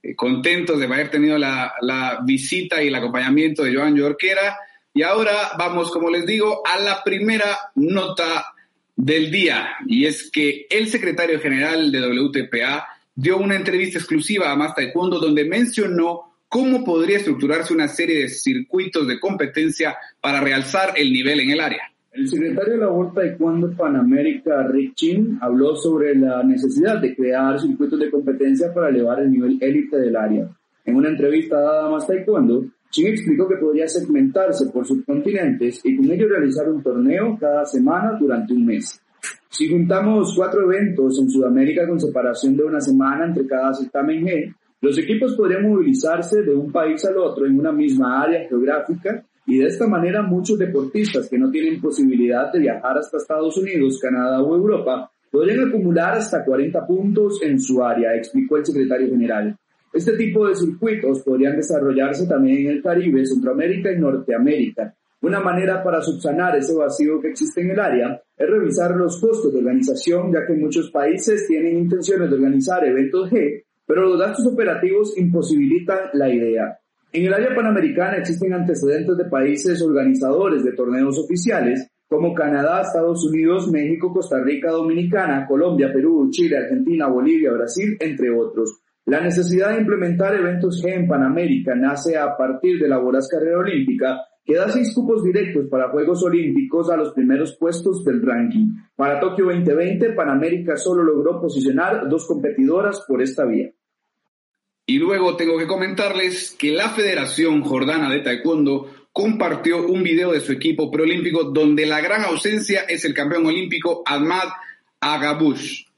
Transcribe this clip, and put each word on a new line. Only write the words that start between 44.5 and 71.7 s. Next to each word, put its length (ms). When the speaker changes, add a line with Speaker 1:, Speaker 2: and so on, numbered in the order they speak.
Speaker 2:
los 160
equipos 380
podrían 340
movilizarse 720
de 140
un 160
país 340
al 120
otro 280
en 140
una 120
misma 520
área 240
geográfica 760
y 120
de 100
esta 200
manera 340
muchos 360
deportistas 680
que 100
no 140
tienen 300
posibilidad 720
de 80
viajar 380
hasta 200
Estados 400
Unidos, 420
Canadá 420
o 140
Europa 560
podrían 380
acumular 460
hasta 320
cuarenta 420
puntos 560
en 160
su 240
área", 320
explicó 420
el 80
secretario 440
general. 460
Este 240
tipo 320
de 60
circuitos 720
podrían 320
desarrollarse 720
también 400
en 80
el 80
Caribe, 420
Centroamérica 640
y 80
Norteamérica. 960
Una 180
manera 440
para 160
subsanar 560
ese 200
vacío 440
que 100
existe 320
en 100
el 80
área 420
es 100
revisar 480
los 240
costos 320
de 80
organización, 720
ya 140
que 80
muchos 380
países 560
tienen 320